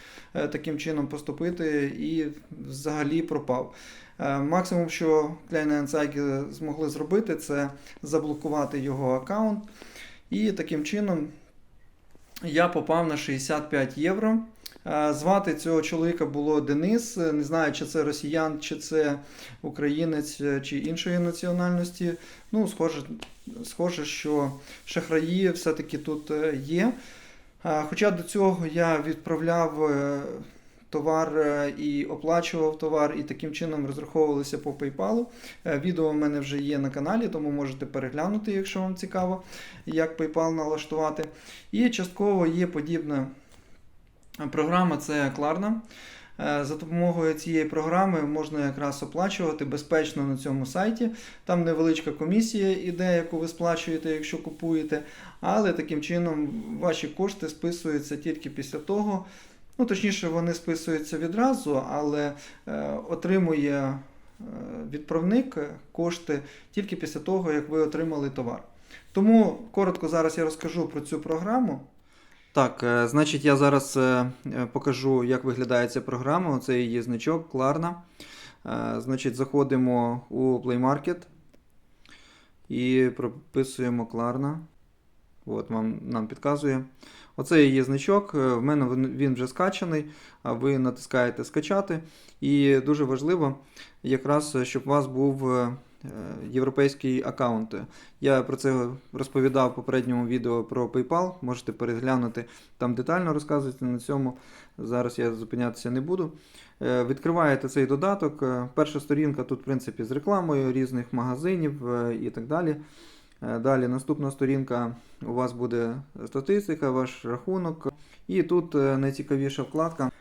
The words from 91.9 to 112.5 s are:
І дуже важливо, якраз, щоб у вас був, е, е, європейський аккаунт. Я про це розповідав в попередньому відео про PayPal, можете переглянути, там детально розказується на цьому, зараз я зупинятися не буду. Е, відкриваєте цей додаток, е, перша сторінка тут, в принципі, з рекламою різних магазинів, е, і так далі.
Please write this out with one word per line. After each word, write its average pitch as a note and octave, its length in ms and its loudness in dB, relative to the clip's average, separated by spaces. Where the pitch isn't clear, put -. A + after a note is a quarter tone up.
І C#3 360 6
дуже D3 280 2
важливо, C3+ 540 0
якраз, C#3 600 0
щоб B2 240 -4
у C#3 40 0
вас C#3+ 160 4
був, C3+ 440 0
е, B2 260 2
е, C3+ 40 -10
європейський C3 720 2
аккаунт. A#2 520 -2
Я C3+ 220 4
про C3+ 140 -4
це C3 300 2
розповідав C3 580 2
в B2+ 40 -8
попередньому B2 520 0
відео A#2 380 0
про B2 220 -2
PayPal, E3 460 0
можете B2 300 -4
переглянути, A#2+ 720 0
там B2 160 0
детально D#3+ 380 0
розказується C#3+ 520 -2
на B2 140 -2
цьому, C3 380 -2
зараз A#2+ 400 -2
я A#2 160 2
зупинятися A#2+ 560 -4
не B2+ 100 -2
буду. D#3+ 320 -2
Е, B2 220 2
відкриваєте C#3 640 2
цей C3+ 180 2
додаток, D3 560 0
е, B2+ 320 0
перша D3+ 260 0
сторінка C#3+ 440 0
тут, B2+ 160 -4
в - 40 -16
принципі, B2+ 400 -4
з A2 60 -4
рекламою D3 640 2
різних B2+ 400 -2
магазинів, C#3 760 -2
е, A#2+ 340 0
і A#2 80 -4
так A#2 160 -8
далі. D#3 300 0